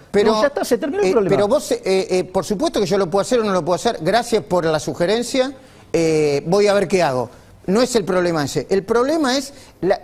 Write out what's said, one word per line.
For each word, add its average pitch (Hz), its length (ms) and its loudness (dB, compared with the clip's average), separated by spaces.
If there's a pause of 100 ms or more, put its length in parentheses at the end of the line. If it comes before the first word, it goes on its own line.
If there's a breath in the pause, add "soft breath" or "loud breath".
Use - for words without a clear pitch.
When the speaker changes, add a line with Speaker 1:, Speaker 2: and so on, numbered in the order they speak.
Speaker 1:
Pero, - 220 2
Speaker 2:
No, 220 100 2
ya 571 60 2
está, 415 180 -2
se 240 140 0
terminó 320 240 -2
el 370 60 2
Speaker 1:
eh, - 20 2
Speaker 2:
problema. 196 240 2
Speaker 1:
pero 202 120 2
vos, 262 240 0
eh, 233 140 -4
eh, 185 380 0
por 185 220 -4
supuesto 269 340 -2
que 202 80 0
yo 190 100 0
lo 196 140 0
puedo 196 100 2
hacer 233 200 0
o - 20 0
no 214 100 -2
lo 180 100 0
puedo 175 120 0
hacer, - 260 -2
gracias 214 420 0
por 175 220 0
la 156 140 0
sugerencia, 240 760 -2 (400 loud breath)
eh, 156 540 2
voy 202 200 2
a 196 60 4
ver 196 140 2
qué 180 160 2
hago. 127 260 -2 (380 loud breath)
No 196 140 2
es 247 140 0
el 214 100 2
problema 175 400 0
ese, 131 260 -4
el 196 120 0
problema 262 540 0
es 277 160 -8 (280 loud breath)
la, 185 220 0